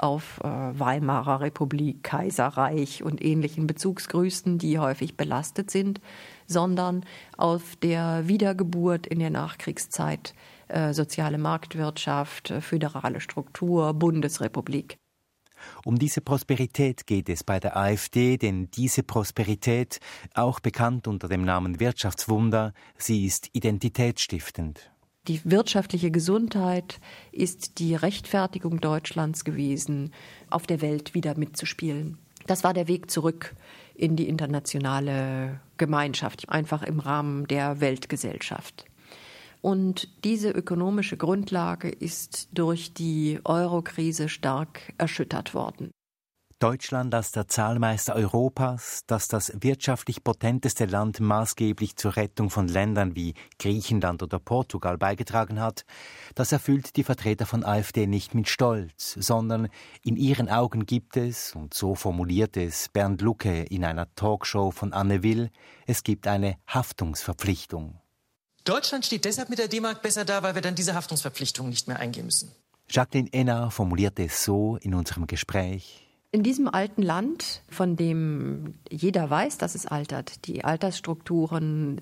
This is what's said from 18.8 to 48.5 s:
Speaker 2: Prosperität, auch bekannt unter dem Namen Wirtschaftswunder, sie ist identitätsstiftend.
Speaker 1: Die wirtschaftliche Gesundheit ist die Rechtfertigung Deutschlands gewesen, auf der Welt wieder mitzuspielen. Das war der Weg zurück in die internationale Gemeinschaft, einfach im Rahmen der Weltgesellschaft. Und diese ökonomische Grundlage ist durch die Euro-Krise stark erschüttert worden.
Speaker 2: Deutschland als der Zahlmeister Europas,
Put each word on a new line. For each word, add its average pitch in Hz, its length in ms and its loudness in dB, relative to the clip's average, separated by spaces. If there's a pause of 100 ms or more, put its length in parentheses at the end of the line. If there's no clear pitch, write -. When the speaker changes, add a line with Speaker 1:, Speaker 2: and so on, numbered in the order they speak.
Speaker 2:
Prosperität, 113 960 0 (340)
auch 123 260 0
bekannt 120 480 0
unter 98 200 -2
dem 92 180 2
Namen 90 340 2
Wirtschaftswunder, 110 920 2 (240)
sie 104 300 2
ist - 260 -2
identitätsstiftend. 104 1400 -2 (360)
Speaker 1:
Die 160 160 -2
wirtschaftliche 190 640 2
Gesundheit 180 880 0 (320)
ist - 460 -4
die 165 160 2
Rechtfertigung 185 880 -2
Deutschlands 156 640 -2
gewesen, 143 680 -2 (380)
auf 170 160 -2
der 160 160 0
Welt 151 320 -2
wieder 156 240 0
mitzuspielen. 156 800 -4 (300)
Das 185 160 0
war 185 100 4
der 180 140 0
Weg 180 240 0
zurück 165 440 0 (380)
in 160 220 2
die 156 120 2
internationale 135 1300 0 (160)
Gemeinschaft, 147 720 0
einfach 156 320 0
im 151 180 0
Rahmen 143 480 0
der 143 340 0
Weltgesellschaft. - 1040 -4 (800)
Und 190 460 2 (140)
diese 214 260 2
ökonomische 185 680 0
Grundlage 175 720 0
ist - 640 -8
durch 170 440 0
die 156 480 0
Euro-Krise 165 840 0
stark 143 720 -4
erschüttert - 560 -4
worden. - 380 -6 (640)
Speaker 2:
Deutschland 123 560 0
als 113 180 0
der 110 160 -2
Zahlmeister 113 680 2
Europas, 123 920 0